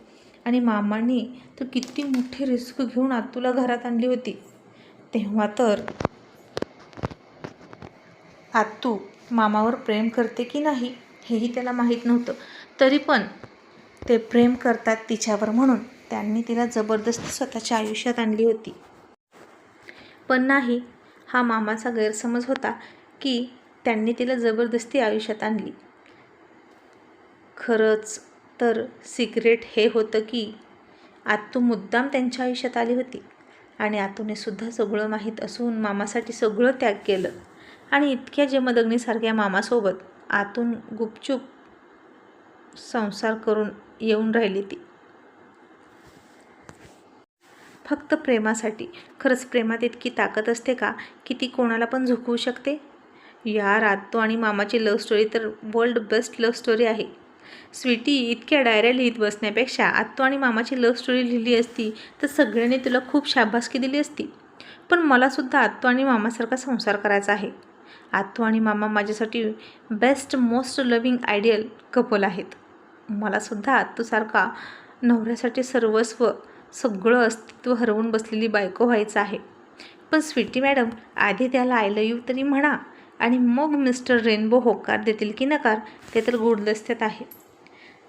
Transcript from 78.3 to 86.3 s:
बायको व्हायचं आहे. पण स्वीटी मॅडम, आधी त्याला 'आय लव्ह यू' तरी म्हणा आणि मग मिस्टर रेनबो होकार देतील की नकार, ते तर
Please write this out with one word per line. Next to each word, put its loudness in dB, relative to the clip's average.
बायको 0
व्हायचं 2
आहे. 0
पण 4
स्वीटी -2
मॅडम, 2
आधी 2
त्याला 2
'आय 2
लव्ह 0
यू' 0
तरी -2
म्हणा 2
आणि 2
मग 2
मिस्टर 2
रेनबो 4
होकार 0
देतील 0
की -2
नकार, 2
ते 2
तर 0